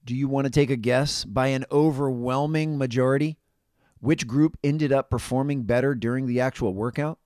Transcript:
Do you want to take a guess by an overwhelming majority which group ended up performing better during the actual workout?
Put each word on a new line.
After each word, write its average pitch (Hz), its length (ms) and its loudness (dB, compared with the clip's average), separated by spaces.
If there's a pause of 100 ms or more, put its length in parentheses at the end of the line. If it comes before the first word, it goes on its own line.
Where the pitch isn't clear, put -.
Do 120 120 -6
you 139 120 -2
want 139 180 0
to 135 60 -2
take 139 180 4
a 139 60 2
guess 123 500 0
by 127 220 0
an 135 240 -2
overwhelming 143 1040 0
majority 131 640 0 (600)
which 139 280 0
group 147 360 2
ended 143 280 0
up 135 180 2
performing 131 540 -2
better 123 320 2
during 123 320 -2
the 120 120 0
actual 123 360 -2
workout? 143 500 -4